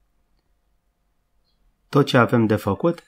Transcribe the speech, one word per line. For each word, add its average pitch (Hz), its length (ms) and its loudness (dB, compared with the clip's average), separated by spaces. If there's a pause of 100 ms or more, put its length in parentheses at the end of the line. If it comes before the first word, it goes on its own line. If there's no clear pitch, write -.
(1900)
Tot 139 160 2
ce - 120 0
avem 117 280 2
de 107 100 0
făcut 104 520 -4